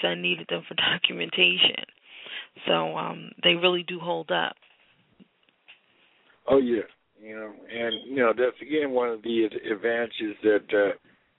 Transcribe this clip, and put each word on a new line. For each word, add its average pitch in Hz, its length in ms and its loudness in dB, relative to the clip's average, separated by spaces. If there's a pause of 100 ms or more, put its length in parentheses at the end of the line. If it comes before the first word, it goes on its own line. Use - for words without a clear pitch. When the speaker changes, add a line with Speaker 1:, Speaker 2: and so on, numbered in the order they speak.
Speaker 1:
I 175 120 0
needed 175 320 -4
them 170 160 -6
for - 100 -16
<laughs> - 20 -12
documentation. 180 1080 0 (800)
So, 165 320 0
um, 165 360 -8 (100)
they 175 120 6
really 180 280 2
do 180 160 -8
hold 165 320 -4
up. 165 240 0 (1900)
Speaker 2:
Oh, 135 120 8
yeah. 120 240 2 (380)
You 110 140 -18
know, 110 180 -12 (160)
and, 117 240 -4 (120)
you 131 180 -10
know, 117 80 6
that's, 120 300 0
again, 143 300 -2
one 123 180 2
of 113 120 -6
the 113 300 0
ad-, - 180 -8
advantages 113 720 -4
that, 101 500 4 (460)